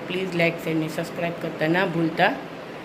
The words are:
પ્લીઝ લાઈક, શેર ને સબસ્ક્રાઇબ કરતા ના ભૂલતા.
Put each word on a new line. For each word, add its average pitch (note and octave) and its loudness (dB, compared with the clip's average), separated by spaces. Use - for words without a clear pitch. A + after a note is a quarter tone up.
પ્લીઝ F3+ -2
લાઈક, E3+ 4
શેર D#3+ -2
ને D#3 0
સબસ્ક્રાઇબ E3+ -4
કરતા D#3 0
ના F#3+ 4
ભૂલતા. E3 4